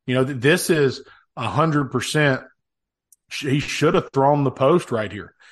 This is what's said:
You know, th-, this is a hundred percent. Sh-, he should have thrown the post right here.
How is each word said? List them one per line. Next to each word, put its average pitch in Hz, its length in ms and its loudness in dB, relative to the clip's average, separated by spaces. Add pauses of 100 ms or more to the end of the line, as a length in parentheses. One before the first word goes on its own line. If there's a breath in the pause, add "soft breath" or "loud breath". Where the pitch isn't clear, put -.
You 127 80 0
know, 131 100 2
th-, 135 140 -6
this 147 300 2
is 147 340 0 (320 soft breath)
a 120 120 -6
hundred 147 440 0
percent. 131 500 0 (880)
Sh-, - 160 -10
he 143 140 0
should 147 340 0
have - 180 -2
thrown 143 320 2
the 131 80 0
post 156 400 0
right 107 200 -4
here. 95 220 -14 (180 soft breath)